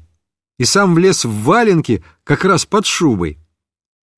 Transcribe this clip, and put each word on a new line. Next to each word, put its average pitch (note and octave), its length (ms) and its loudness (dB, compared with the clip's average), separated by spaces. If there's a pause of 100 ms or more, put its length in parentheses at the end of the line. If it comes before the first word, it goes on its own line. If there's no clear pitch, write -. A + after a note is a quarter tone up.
(580)
и B2+ 60 -4
сам F#3 320 2
влез F3+ 300 2
в G#2+ 180 -6
валенки E3+ 580 0 (220)
как - 220 -2
раз F#3+ 200 0
под G#3 200 -4
шубой. F#2 520 -2 (800)